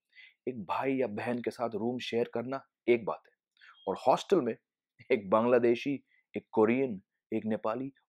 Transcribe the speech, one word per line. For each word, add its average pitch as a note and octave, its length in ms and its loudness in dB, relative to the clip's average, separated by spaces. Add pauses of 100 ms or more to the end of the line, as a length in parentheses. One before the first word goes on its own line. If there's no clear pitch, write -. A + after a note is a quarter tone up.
(480)
एक B2+ 180 -8
भाई C3+ 280 -2
या B2+ 160 0
बहन A2+ 320 -4
के A2+ 100 -4
साथ A2+ 240 -4
रूम A#2+ 260 -4
शेयर A#2 320 -2
करना B2+ 280 -6 (260)
एक A#2+ 180 4
बात D#2+ 200 -4
है, - 80 -20 (540)
और F#2 100 -2 (100)
हॉस्टल E3+ 340 4
में A#2 140 -2 (560)
एक G2+ 180 0
बांग्लादेशी, A#2+ 640 4 (420)
एक G#2 160 -10
कोरियन, A2+ 500 2 (300)
एक A2 140 -4
नेपाली A2+ 460 -4 (180)